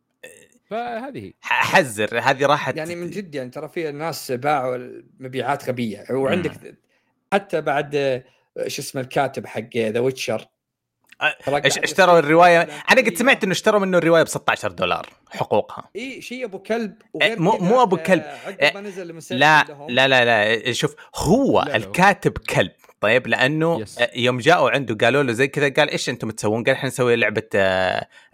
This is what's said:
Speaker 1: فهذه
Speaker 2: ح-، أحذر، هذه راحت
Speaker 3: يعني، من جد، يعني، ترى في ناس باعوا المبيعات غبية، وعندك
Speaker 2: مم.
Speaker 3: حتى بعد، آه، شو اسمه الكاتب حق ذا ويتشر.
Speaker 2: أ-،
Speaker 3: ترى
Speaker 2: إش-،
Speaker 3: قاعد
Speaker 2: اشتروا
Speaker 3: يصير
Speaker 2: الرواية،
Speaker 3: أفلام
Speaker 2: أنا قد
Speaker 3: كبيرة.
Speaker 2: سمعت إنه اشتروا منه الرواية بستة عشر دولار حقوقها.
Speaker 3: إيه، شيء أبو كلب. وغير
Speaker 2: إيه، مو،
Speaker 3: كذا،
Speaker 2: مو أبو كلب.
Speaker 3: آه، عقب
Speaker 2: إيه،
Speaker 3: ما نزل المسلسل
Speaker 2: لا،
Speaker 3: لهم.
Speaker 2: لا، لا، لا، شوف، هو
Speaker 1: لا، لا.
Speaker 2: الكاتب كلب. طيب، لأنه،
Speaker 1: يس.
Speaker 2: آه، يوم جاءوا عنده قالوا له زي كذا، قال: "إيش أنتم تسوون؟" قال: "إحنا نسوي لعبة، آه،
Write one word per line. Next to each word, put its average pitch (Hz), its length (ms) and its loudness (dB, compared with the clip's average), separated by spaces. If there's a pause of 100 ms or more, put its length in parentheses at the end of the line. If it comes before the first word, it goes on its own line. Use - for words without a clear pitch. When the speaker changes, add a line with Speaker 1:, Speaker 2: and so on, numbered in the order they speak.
(720)
Speaker 1:
فهذه 226 720 -10
Speaker 2:
ح-، - 120 -6
أحذر، 117 680 0
هذه 131 260 0
راحت 143 300 0
Speaker 3:
يعني، 165 180 -10
من 175 160 -10
جد، 175 240 -12
يعني، 127 160 -10
ترى 151 180 -14
في 160 240 -8
ناس 147 400 -8
باعوا 127 440 -2
المبيعات 127 920 -8
غبية، 117 420 -4
وعندك 135 540 -2
Speaker 2:
مم. - 120 -20 (560)
Speaker 3:
حتى 196 280 0
بعد، 147 340 -2
آه، 135 300 0 (420)
شو - 160 -8
اسمه 135 180 -8
الكاتب 131 460 -4
حق 113 300 -10
ذا 113 240 -2
ويتشر. 117 400 -4
Speaker 2:
أ-، - 1040 -10
Speaker 3:
ترى 139 120 -2
Speaker 2:
إش-، 147 40 -2
Speaker 3:
قاعد 139 240 0
Speaker 2:
اشتروا 175 340 6
Speaker 3:
يصير 156 60 4
Speaker 2:
الرواية، 170 380 6
Speaker 3:
أفلام 151 160 -8 (120)
Speaker 2:
أنا 226 100 4
قد 214 60 2
Speaker 3:
كبيرة. - 120 -2
Speaker 2:
سمعت 240 260 2
إنه 190 80 0
اشتروا 208 280 2
منه 185 180 2
الرواية 165 240 4
بستة - 280 -4
عشر 107 200 -2
دولار 87 380 -4 (220)
حقوقها. - 680 -4
Speaker 3:
إيه، 247 240 -12
شيء 254 240 -12
أبو 190 140 -10
كلب. 214 360 -6 (180)
وغير 175 180 2
Speaker 2:
إيه، 226 80 -6
مو، 175 140 4
Speaker 3:
كذا، 180 160 0
Speaker 2:
مو 254 140 6
أبو 190 140 4
كلب. 160 260 2
Speaker 3:
آه، 143 240 -14
عقب 147 140 -10
Speaker 2:
إيه، 147 140 2
Speaker 3:
ما 196 60 -14
نزل 185 300 -12
المسلسل 156 280 -8
Speaker 2:
لا، 151 300 6
Speaker 3:
لهم. 143 220 -16
Speaker 2:
لا، 131 180 2
لا، 127 160 6
لا، 113 480 2
شوف، - 220 -4 (220)
هو 170 460 2
Speaker 1:
لا، - 80 -4
لا. 113 60 0
Speaker 2:
الكاتب 156 640 0
كلب. 107 340 -2 (320)
طيب، 117 220 2
لأنه، 147 540 0
Speaker 1:
يس. 107 180 -12
Speaker 2:
آه، 120 160 0
يوم 123 240 0
جاءوا 143 320 4
عنده 117 240 -2
قالوا 120 280 2
له 127 100 0
زي 127 160 0
كذا، 143 200 -2
قال: 147 220 2
"إيش - 180 -6
أنتم 113 220 -6
تسوون؟" 110 340 -4
قال: 135 100 2
"إحنا 131 140 -6
نسوي 123 280 0
لعبة، 107 380 -2
آه، 92 540 0 (260)